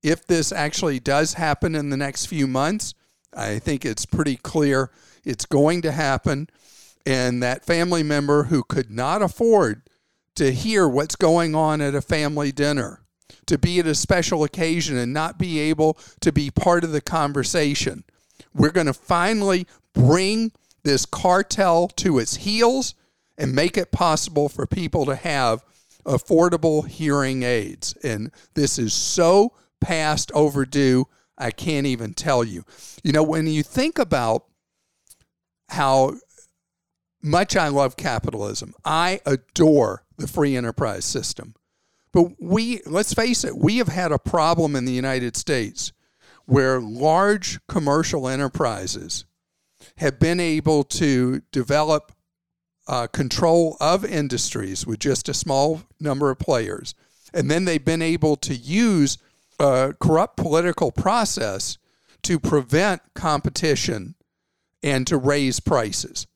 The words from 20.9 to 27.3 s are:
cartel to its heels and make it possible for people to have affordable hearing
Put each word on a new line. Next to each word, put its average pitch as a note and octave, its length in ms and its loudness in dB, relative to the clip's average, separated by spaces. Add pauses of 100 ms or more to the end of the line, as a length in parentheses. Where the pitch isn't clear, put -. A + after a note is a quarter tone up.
cartel F3+ 840 2
to D#3 300 0
its A2+ 180 -2
heels A#3 580 0 (420)
and C3 180 -4
make D#3+ 220 2
it F#3+ 160 -2
possible D3+ 560 0
for - 180 -6
people D#3+ 400 -2
to C3+ 100 -2
have C3 480 -2 (400)
affordable D#3+ 840 2
hearing C#3+ 560 -2